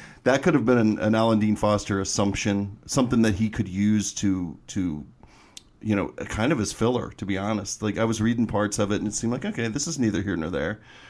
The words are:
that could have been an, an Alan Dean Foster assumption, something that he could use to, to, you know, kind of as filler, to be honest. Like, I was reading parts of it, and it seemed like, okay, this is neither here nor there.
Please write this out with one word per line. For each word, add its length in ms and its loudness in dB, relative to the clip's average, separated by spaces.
that 180 4
could 120 4
have 100 2
been 140 4
an, 200 4
an 160 2
Alan 260 4
Dean 160 2
Foster 440 0
assumption, 840 -2
something 340 2
that 140 4
he 160 0
could 180 -4
use 460 0
to, 440 -2
to, 360 -4
you 120 0
know, 140 0
kind 440 -2
of 80 2
as 120 -2
filler, 460 0
to 80 -6
be 100 -2
honest. 460 -4
Like, 160 -2
I 60 2
was 180 0
reading 240 2
parts 320 -2
of 120 0
it, 100 0
and 80 -4
it 40 -4
seemed 220 -4
like, 100 -8
okay, 240 -4
this 180 -4
is 120 -6
neither 240 0
here 160 -4
nor 100 -4
there. 320 -6